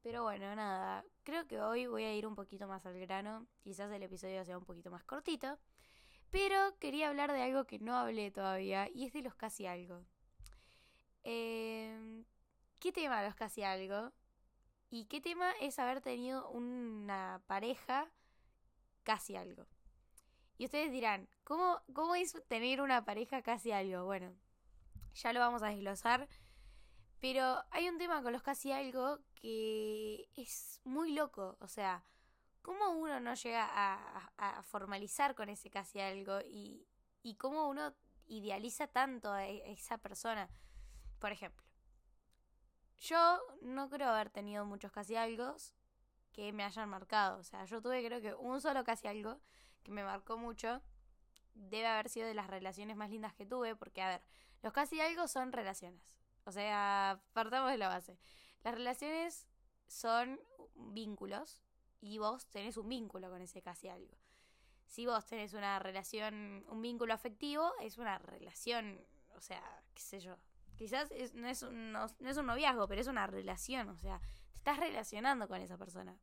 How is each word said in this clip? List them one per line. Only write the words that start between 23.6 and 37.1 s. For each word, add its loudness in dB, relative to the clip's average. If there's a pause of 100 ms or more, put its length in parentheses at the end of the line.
algo?". 2
Bueno, -2 (800)
ya 2
lo 6
vamos 6
a 2
desglosar, 2 (920)
pero 4
hay 2
un 0
tema 2
con 2
los -2
casi 0
algo 2 (140)
que -2
es -8
muy 2
loco, 0
o -12
sea, -2 (560)
¿cómo 2
uno 0
no -2
llega 2
a, 0
a, -2
a -10
formalizar 0
con -4
ese -10
casi -4
algo? 0
Y, -10 (360)